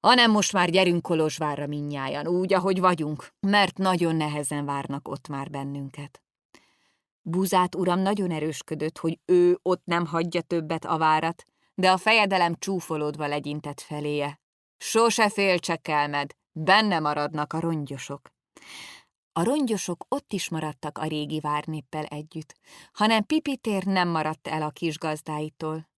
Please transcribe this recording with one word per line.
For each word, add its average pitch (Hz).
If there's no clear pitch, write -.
„Hanem 233
most 214
már 180
gyerünk 175
Kolozsvárra 151
mindnyájan, 147
úgy, 180
ahogy 185
vagyunk, 160
mert 196
nagyon 175
nehezen 147
várnak 139
ott 139
már 139
bennünket.” 139
Buzát 180
uram 180
nagyon 196
erősködött, 160
hogy -
ő 175
ott 180
nem 170
hagyja 170
többet 165
a 165
várat, 160
de 185
a 185
fejedelem 185
csúfolódva 151
legyintett 147
feléje. 147
„Sose 226
féltsekelmed, 156
benne 185
maradnak 147
a 160
rongyosok.” 147
A 175
rongyosok 226
ott -
is 196
maradtak 156
a 156
régi 151
várnéppel 151
együtt, 151
hanem 214
Pipitér 247
nem 185
maradt 156
el 156
a 151
kis 151
gazdáitól. 156